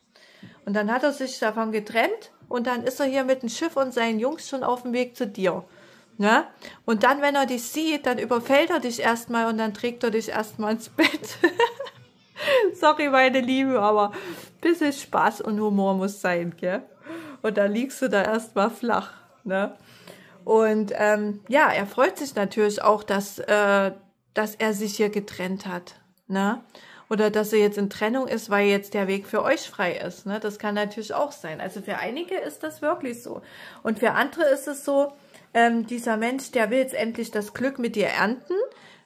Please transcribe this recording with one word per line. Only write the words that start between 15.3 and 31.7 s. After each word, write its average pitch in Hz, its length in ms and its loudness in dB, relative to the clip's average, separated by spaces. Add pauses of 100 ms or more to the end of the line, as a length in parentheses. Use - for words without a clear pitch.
und 214 200 -4
Humor 196 320 2
muss 190 260 -2
sein, 175 380 -2
gell? 180 260 -4 (580)
Und 214 160 -2
dann 202 140 4
liegst 247 300 -4
du 262 80 2
da 202 140 2
erstmal 220 460 0
flach, 214 440 -2 (320)
ne? 190 320 -2 (640)
Und, 214 520 4
ähm, 208 520 2
ja, 269 220 4
er 202 160 0
freut 294 320 2
sich 277 180 -8
natürlich 208 460 0
auch, 214 220 4
dass, 196 360 -4
äh, 202 520 4 (420)
dass 208 220 -2
er 220 180 2
sich 202 240 -4
hier 208 120 2
getrennt 196 560 -6
hat, 180 300 -10 (320)
ne? 202 360 0 (480)
Oder 214 200 2
dass 214 220 0
er 214 60 6
jetzt 208 200 4
in 202 100 0
Trennung 240 380 -2
ist, 220 240 -4
weil 202 160 4
jetzt 202 260 2
der 196 140 0
Weg 196 180 -2
für 214 180 -2
euch - 180 2
frei - 360 -4
ist, - 300 -10
ne? 208 120 -4
Das 208 200 -6
kann 208 160 -4
natürlich 208 380 -4
auch 285 180 0
sein. 156 280 -12
Also 196 220 -10